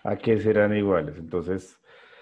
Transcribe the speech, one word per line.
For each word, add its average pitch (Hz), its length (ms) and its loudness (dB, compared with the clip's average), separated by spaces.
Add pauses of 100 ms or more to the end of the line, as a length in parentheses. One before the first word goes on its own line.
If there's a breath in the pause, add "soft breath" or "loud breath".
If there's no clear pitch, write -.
¿a 101 140 -4
qué 110 240 0
serán 104 360 2
iguales? 85 420 0
Entonces, 87 640 -6 (420 soft breath)